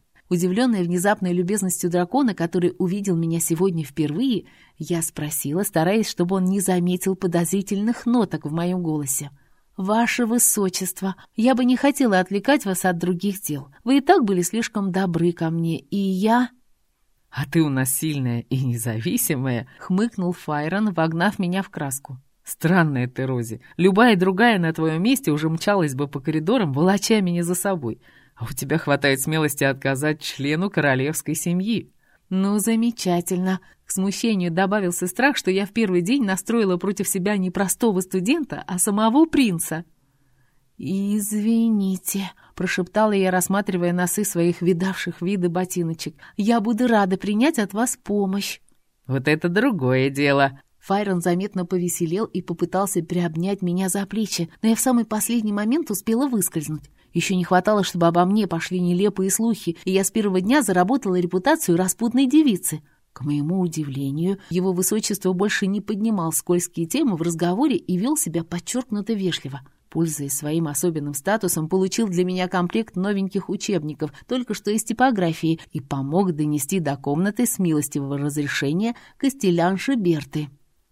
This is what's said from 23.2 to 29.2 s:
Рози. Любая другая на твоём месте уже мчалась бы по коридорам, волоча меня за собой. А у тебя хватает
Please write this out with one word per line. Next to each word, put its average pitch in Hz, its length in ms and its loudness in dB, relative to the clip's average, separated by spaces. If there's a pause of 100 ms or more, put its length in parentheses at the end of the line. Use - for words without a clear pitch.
Рози. 120 360 -4 (160)
Любая 202 380 6
другая 190 440 4
на 165 140 0
твоём 160 280 0
месте 240 300 2
уже 151 180 0
мчалась 165 460 0
бы 143 120 -2
по 143 120 -8
коридорам, 156 540 0
волоча 196 480 2
меня 175 220 0
за 175 120 -2
собой. 147 460 -4 (340)
А 117 100 -10
у - 80 -10
тебя 143 240 -2
хватает 143 440 0